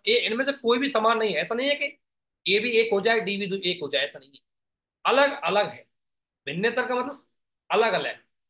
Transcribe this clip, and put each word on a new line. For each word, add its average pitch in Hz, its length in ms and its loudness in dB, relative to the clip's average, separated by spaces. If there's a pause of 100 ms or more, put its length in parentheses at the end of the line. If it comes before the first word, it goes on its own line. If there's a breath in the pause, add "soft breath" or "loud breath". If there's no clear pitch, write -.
ए, 226 80 4
इनमें 220 300 0
से 277 60 -2
कोई 247 280 0
भी 269 80 0
समान 226 300 2
नहीं 214 160 0
है। 156 80 -2
ऐसा 202 140 -4
नहीं 269 140 -2
है 285 60 0
कि - 800 -6
ए 214 40 4
भी 233 120 -2
एक 226 220 2
हो 196 80 2
जाए, 226 180 2
डी 196 180 -2
भी 202 100 -4
दो, 185 80 -4
एक 175 260 -4
हो 143 60 -4
जाए, 135 160 -2
ऐसा 147 160 -8
नहीं 135 120 -20
है, - 80 -20 (680)
अलग-अलग 208 640 2
है। - 160 -18 (600)
भिन्नतर 208 400 -2
का 247 80 -2
मतलब 277 320 -8 (420)
अलग-अलग, 175 540 0 (260)